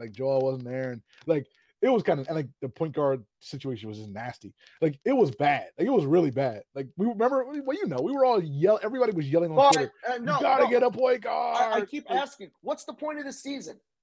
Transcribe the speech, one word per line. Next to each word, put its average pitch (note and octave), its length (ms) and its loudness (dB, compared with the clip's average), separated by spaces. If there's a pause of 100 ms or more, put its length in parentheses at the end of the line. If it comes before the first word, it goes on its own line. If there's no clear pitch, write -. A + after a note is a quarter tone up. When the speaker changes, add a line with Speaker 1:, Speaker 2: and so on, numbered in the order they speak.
Speaker 1:
like, A#2 100 -12
Joel C3 300 0
wasn't C3 240 -2
there, B2+ 260 -6
and, A#2 120 -12 (240)
like, D#3 200 0 (340)
it B3 80 4
was A#3 140 4
kinda, D3+ 240 0
and, E3 80 -4
like, D3+ 140 -4 (120)
the C3+ 80 -8
point D#3+ 260 -6
guard C#3 300 0 (160)
situation B2 480 -10
was G#2+ 100 -10
just G#2+ 120 -12
nasty. A2 420 -12 (280)
Like, D3+ 240 0
it B3 80 2
was G#3+ 180 4
bad. C#3+ 380 0 (100)
Like, E3+ 80 0
it C4+ 60 2
was F3+ 140 4
really D#3 240 4
bad. A#2+ 340 -2 (100)
Like, C#3 220 -8
we G3 100 0
remember, A#3+ 380 2
well, C#4 320 -6
you G4+ 100 -4
know, C#3 160 -2
we A3+ 100 -2
were C4+ 120 2
all A#3 180 4
yell-, E3 400 2
everybody A3+ 300 0
was D3+ 180 -4
yelling E3+ 200 2
on D#3 80 -2
Speaker 2:
Well, C#4 100 8
I, C4+ 40 8
Speaker 1:
Twitter, A#3 200 0 (160)
Speaker 2:
uh, B3 60 -2
Speaker 1:
"You A#3+ 80 -8
Speaker 2:
no, C#4 180 -2
Speaker 1:
gotta C4+ 240 4
Speaker 2:
no. A3+ 60 2
Speaker 1:
get A#3+ 120 4
a B3 80 4
point B3 300 2
guard." A#3 540 0
Speaker 2:
I, - 20 2
I A#3 60 0
keep C#4+ 280 -8
Speaker 1:
Like A#3+ 80 0
Speaker 2:
asking, G#3+ 320 -8 (120)
what's C#4 220 -6
the C#4+ 100 -12
point D4+ 240 -8
of C#4+ 80 -10
the C4+ 60 -10
season? B3+ 460 -12 (240)